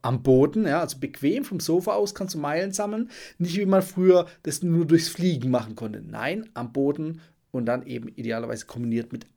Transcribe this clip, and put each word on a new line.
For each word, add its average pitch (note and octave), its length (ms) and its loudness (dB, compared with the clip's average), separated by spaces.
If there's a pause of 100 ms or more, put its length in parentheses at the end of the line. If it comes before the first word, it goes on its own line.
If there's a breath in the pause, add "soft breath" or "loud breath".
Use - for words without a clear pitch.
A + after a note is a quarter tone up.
am A#2 200 0
Boden, C#3+ 420 6
ja, D3+ 140 2
also C#3+ 200 -6
bequem D3 440 -2
vom F#3 160 -6
Sofa F#3 360 0
aus G3+ 200 -2
kannst F#3+ 200 -8
du D#3+ 40 -6
Meilen D#3 320 -2
sammeln, G#3 380 -4 (280 loud breath)
nicht F3 200 -2
wie G3+ 80 0
man F#3+ 160 6
früher F3+ 460 6 (160 loud breath)
das D3+ 200 -6
nur E3+ 220 2
durchs D#3+ 240 4
Fliegen C#3+ 420 0
machen A2+ 240 -2
konnte. G#2+ 260 -10
Nein, A#2 520 -8
am A#2+ 180 -8
Boden D3+ 480 -2 (320 loud breath)
und B2 140 -4
dann B2+ 200 -2
eben A#2+ 220 -10
idealerweise A#2 600 -8
kombiniert A#2 440 -4
mit A2+ 140 -12 (120)